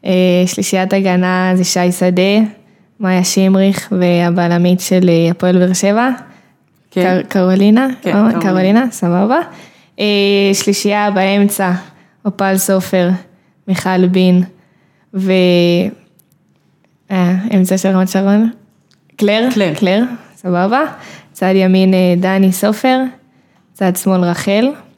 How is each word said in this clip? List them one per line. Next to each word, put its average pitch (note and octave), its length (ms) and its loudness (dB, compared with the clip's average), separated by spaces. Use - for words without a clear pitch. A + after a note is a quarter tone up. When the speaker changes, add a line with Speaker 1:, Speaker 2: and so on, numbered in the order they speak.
Speaker 1:
אה, F#3+ 60 -2
שלישיית F#3+ 480 -4
הגנה F#3 640 0
זה F#3 80 0
שי F3+ 280 -2
שדה, F3+ 300 0
מאיה F#3 240 0
שמריך F#3+ 760 0
והבלמית F3 800 2
של, F#3 300 0
אה, E3 220 2
הפועל F3+ 260 0
באר F3+ 160 2
שבע. G#3 360 0
Speaker 2:
כן. F3+ 300 0
Speaker 1:
קר-, - 60 -10
קרולינה? G3 600 2
Speaker 2:
כן, - 140 -2
Speaker 1:
אה, G#3 60 2
Speaker 2:
קרולינה. A3+ 200 0
Speaker 1:
קרולינה, F#3+ 500 0
סבבה. G3 460 -2
אה, G#3 60 -2
שלישייה G3+ 580 -2
באמצע, G3 600 0
אופל F#3+ 320 -2
סופר, F#3 520 0
מיכל F#3 400 0
בין, F3+ 360 2
ו-, F#3+ 180 -4
אה, F3+ 240 0
אמצע F#3 220 2
של F#3+ 120 0
רמת F#3 200 0
שרון? G3+ 400 0
קלר? G#3+ 380 0
Speaker 2:
קלר. G3 220 0
Speaker 1:
קלר, G3 280 0
סבבה. F#3+ 460 -2
צד F#3+ 240 -2
ימין, F#3+ 380 2
אה, F#3 240 2
דני F#3+ 340 0
סופר, G#3+ 480 -2
צד F#3 220 -2
שמאל F#3+ 260 0
רחל G3 500 0